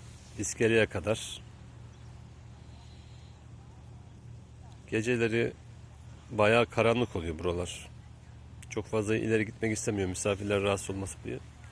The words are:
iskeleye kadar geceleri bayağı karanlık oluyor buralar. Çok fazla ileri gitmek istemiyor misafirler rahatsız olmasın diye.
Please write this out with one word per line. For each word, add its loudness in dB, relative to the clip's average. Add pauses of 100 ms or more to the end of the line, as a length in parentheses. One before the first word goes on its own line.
(380)
iskeleye 4
kadar -2 (3500)
geceleri 2 (760)
bayağı 6
karanlık 4
oluyor -2
buralar. -2 (840)
Çok -4
fazla 2
ileri 4
gitmek -2
istemiyor 0
misafirler 2
rahatsız 2
olmasın -6
diye. -6 (320)